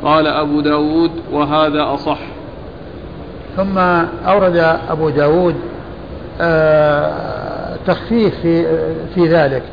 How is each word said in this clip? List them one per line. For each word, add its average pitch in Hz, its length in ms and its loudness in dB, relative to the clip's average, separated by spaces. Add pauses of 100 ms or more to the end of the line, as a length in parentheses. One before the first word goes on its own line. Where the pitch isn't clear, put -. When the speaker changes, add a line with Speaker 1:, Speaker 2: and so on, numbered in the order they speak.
Speaker 1:
قال 156 220 4
أبو 147 340 0
داود: 151 500 2 (220)
"وهذا 147 600 0
أصح". 147 240 -4 (1400)
Speaker 2:
ثم 190 220 0 (500)
أورد 170 500 4 (120)
أبو 156 180 0
داود، 151 460 4 (880)
آه، 151 1400 2 (100)
تخفيف 208 560 2
في، 165 240 2 (480)
في 170 140 4
ذلك 143 340 2 (100)